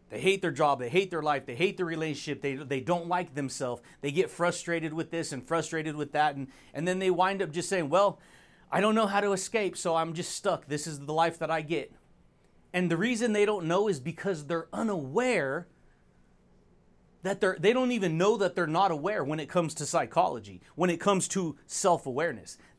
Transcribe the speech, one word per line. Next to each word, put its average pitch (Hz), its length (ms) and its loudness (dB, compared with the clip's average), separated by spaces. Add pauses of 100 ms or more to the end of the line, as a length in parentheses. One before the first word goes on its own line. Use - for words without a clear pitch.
They 113 120 -8
hate 190 200 2
their 170 100 0
job, 139 280 2
they 123 100 -6
hate 185 220 2
their 160 100 -4
life, 147 240 0
they 120 100 -8
hate 185 200 0
their 185 100 -2
relationship, 156 560 -4
they, 139 140 -2
they 139 240 -4
don't 170 300 -2
like 175 260 -2
themselves, 127 460 -4 (180)
they 143 120 -4
get 170 180 2
frustrated 170 640 -2
with 160 180 -6
this 165 220 -4
and 127 120 -8
frustrated 156 520 -4
with 151 160 -6
that, 151 220 2
and, 139 120 -8 (260)
and 160 140 -4
then 185 120 0
they 185 100 2
wind 185 320 2
up 165 100 -4
just 160 160 -4
saying, 170 220 0
"Well, 185 300 4 (520)
I 151 80 2
don't 214 160 4
know 220 120 4
how 202 120 2
to 202 140 2
escape, 190 420 -2
so 165 220 0
I'm 165 160 0
just 165 180 -8
stuck. - 360 -2
This 147 200 -4
is 147 120 -8
the 143 120 -8
life 165 280 2
that 160 120 -2
I 160 100 0
get." 151 300 -4 (800)
And 180 180 2
the 165 60 2
reason 226 380 0
they 208 100 6
don't 202 220 2
know 196 240 2
is 151 100 0
because 160 460 -4
they're 165 260 -4
unaware 180 960 -2 (1600)
that 190 180 -2
they're, 190 180 2
they 202 140 6
don't 254 180 2
even 185 260 0
know 208 200 4
that 185 180 2
they're 175 100 2
not 170 260 4
aware 160 340 -2
when 156 160 -4
it - 80 -10
comes 165 240 2
to 151 120 -6
psychology, 127 760 0 (140)
when 180 140 4
it 170 120 0
comes 196 280 4
to 175 360 -2
self-awareness. 143 920 0 (220)